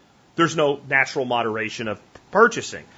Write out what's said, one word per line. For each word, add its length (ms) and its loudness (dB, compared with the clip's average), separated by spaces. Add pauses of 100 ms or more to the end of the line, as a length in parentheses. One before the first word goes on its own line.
(360)
there's 200 0
no 240 2 (100)
natural 360 0
moderation 640 -4
of 120 -6 (320)
purchasing. 540 2 (120)